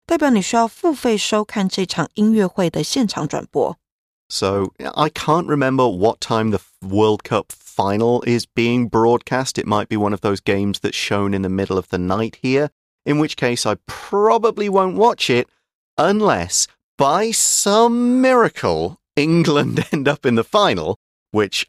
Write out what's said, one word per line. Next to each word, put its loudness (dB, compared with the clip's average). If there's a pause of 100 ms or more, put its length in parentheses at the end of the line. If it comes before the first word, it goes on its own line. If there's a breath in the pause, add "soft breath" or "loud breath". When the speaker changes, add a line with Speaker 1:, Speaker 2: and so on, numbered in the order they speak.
Speaker 1:
代 0
表 2
你 4
需 -4
要 2
付 -2
费 0
收 -2
看 -2
这 -4
场 -4
音 2
乐 4
会 0
的 -4
现 0
场 -6
转 -6
播。 -2 (520)
Speaker 2:
So, -2 (240)
I 0
can't 0
remember 2
what 0
time 0
the 0
f-, -16 (100)
World 0
Cup -4
final -2
is 0
being -2
broadcast. 0
It -4
might -2
be -4
one -2
of -6
those -2
games -2
that's -6
shown -2
in -4
the -4
middle -2
of -8
the -4
night -4
here, 0 (340)
in 0
which -2
case -2
I 0 (100)
probably 0
won't 0
watch 2
it 2 (500)
unless, 2 (320 soft breath)
by 2
some 2
miracle, 0 (160)
England 2
<laughs> -8
end -2
up -2
in 2
the 2
final, 0 (320)
which -2